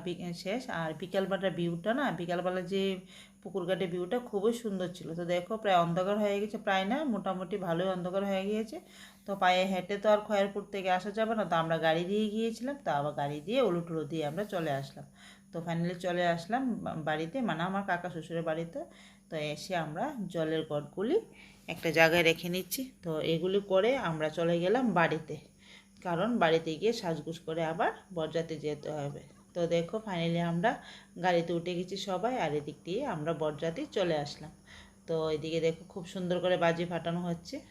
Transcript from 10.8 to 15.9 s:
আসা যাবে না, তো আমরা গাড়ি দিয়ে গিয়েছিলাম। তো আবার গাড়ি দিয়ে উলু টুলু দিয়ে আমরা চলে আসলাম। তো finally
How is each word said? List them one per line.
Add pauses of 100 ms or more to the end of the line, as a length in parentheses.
আসা
যাবে
না,
তো
আমরা
গাড়ি
দিয়ে
গিয়েছিলাম।
তো
আবার
গাড়ি
দিয়ে
উলু
টুলু
দিয়ে
আমরা
চলে
আসলাম। (480)
তো
finally